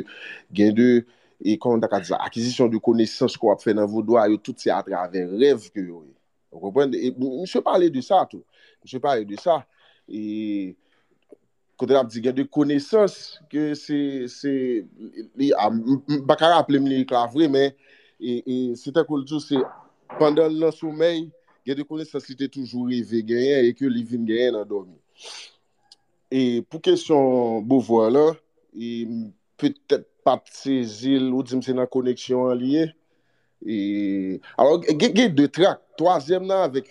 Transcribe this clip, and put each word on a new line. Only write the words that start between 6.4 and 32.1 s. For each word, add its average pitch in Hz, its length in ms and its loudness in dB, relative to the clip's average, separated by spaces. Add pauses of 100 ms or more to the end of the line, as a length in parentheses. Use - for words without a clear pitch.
Vous - 80 -20
comprenez? 110 380 0 (100)
E - 20 0
m-, 127 320 -6
msye 208 220 -2
pale 175 260 2
de 247 140 -6
sa - 240 2
tou. 85 160 -20 (400)
Msye 123 160 -12
pale 131 240 -2
de 101 160 -12
sa. 160 220 0 (440)
E 104 720 -8 (1040)
kote 127 160 2
l - 20 6
ap 120 140 0
di 120 100 -8
gen 123 140 -2
de 139 80 -2
konesans 147 920 0 (120)
ke 151 240 -2
se, 139 560 -4
se, 139 220 -6 (880)
li, 139 160 2
a, 107 160 2
m, 113 80 -2
m, 127 240 0
m, 147 140 -2 (100)
pa 151 100 4
ka 165 140 4
raple 143 260 2
m 135 140 0
li 131 160 0
la 120 240 0
vre, 156 180 2
men, 135 220 2 (480)
e, 120 240 -4
e, 127 120 -4 (200)
se 135 160 -12
tankou 151 240 0
l 135 100 -4
di, 151 140 -6
se 143 240 -2 (560)
pandan 156 400 4
nan 160 160 0
somèy, 160 480 -2 (400)
gen 139 160 -4
de 143 80 -10
konesans 156 400 -10
li 131 80 -16
te 135 160 -4
toujou 123 400 -8
reve 113 320 -2
genyen 123 460 2
e - 80 -8
ke 135 100 -2
li 117 160 -2
vin 113 240 -4
genyen 117 320 0
nan 101 80 -8
dòmi. 92 300 -8 (1300)
E 131 100 2 (260)
pou 160 160 -14
kesyon 127 800 2
Beauvoir 113 480 4
la, 151 160 6 (480)
e 117 320 -8
m, 113 200 -8 (320)
petèt - 440 -2 (220)
pa 127 100 4 (160)
sezi 127 680 -2
l, 131 140 0
ou 131 140 -2
di 123 100 -6
m 127 80 -2
se 131 120 -2
nan 127 140 0
koneksyon 127 600 -2